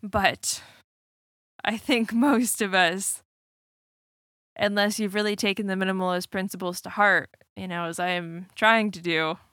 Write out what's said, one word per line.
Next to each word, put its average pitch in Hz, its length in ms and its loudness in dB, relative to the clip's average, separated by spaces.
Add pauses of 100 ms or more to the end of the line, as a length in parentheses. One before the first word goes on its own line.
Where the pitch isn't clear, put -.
But 196 600 -2 (1000)
I 214 140 0
think 226 340 0
most 233 480 2
of 196 140 -2
us, 185 480 2 (1300)
unless 208 440 0
you've 202 160 -2
really 208 220 0
taken 202 300 -2
the 190 80 -2
minimalist 185 560 -2
principles 185 520 -6
to - 80 -12
heart, 196 400 2 (260)
you 190 100 -10
know, 175 200 -6
as 165 120 -8
I 180 120 -2
am 175 440 -6
trying 220 380 4
to 175 80 -12
do 165 380 0 (140)